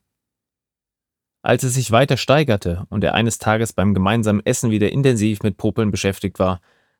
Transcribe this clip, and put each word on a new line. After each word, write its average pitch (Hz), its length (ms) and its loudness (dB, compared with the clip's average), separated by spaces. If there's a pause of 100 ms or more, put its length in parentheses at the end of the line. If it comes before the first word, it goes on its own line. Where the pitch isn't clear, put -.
(1400)
Als 127 220 0
es 123 100 -2
sich 127 160 -2
weiter 127 260 4
steigerte 110 760 0
und 101 120 -2
er 82 120 0
eines 113 240 0
Tages 110 340 -2
beim 98 200 0
gemeinsamen 104 540 0
Essen 123 240 0
wieder 104 220 0
intensiv 110 500 0
mit 104 140 -2
Popeln 107 340 -2
beschäftigt 95 480 -4
war, 92 220 0 (400)